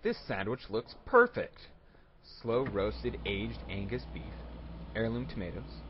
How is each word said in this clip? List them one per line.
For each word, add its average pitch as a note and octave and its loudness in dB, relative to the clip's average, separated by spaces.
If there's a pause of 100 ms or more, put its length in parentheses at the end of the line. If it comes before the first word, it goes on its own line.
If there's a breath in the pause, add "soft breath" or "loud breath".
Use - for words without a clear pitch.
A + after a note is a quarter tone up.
This A3+ 2 (100)
sandwich G#2+ -2
looks G3+ -2 (100)
perfect. - 6 (720 loud breath)
Slow A#2 4
roasted G#2+ 0
aged G2+ -2
Angus G2+ -2
beef, - -8 (600)
heirloom A2+ 2
tomatoes - -6 (140)